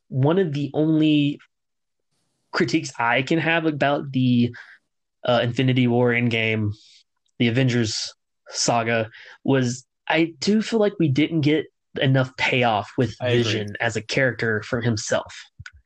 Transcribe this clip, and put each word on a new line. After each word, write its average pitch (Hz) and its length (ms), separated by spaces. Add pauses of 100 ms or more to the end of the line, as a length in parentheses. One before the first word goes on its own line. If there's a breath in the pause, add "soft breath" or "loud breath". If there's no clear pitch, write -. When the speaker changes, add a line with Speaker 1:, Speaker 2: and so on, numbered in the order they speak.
Speaker 1:
one 143 320
of 165 140
the 143 200
only 151 680 (1120)
critiques 151 480
I 120 220
can 165 180
have 160 260
about 143 460
the, 123 420 (680 loud breath)
uh, 120 200
Infinity 127 440
War 120 220
Endgame, 113 640 (680 loud breath)
the 123 80
Avengers 117 680 (360)
saga, 117 600 (340 loud breath)
was 127 420 (220)
I 160 320
do 214 220
feel 226 180
like 202 200
we 165 80
didn't 147 340
get 151 260 (340)
enough 131 360
payoff 117 600
with 117 240
Speaker 2:
I 123 80
agree. 120 140
Speaker 1:
Vision 107 360
as 113 160
a 110 60
character 113 640
for 120 180
himself. 113 520 (520)